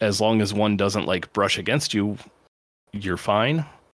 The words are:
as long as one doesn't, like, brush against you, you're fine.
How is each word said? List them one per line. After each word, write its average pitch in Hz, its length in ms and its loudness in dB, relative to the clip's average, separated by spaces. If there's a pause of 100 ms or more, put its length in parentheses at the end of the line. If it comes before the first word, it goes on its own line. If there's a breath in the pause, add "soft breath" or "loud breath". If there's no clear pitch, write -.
as 104 180 0
long 110 220 4
as 101 100 -2
one 104 240 0
doesn't, 98 300 0
like, 90 260 -4
brush 98 240 2
against 110 380 -2
you, 104 240 -2 (720)
you're 98 240 -4
fine. 123 480 0 (300)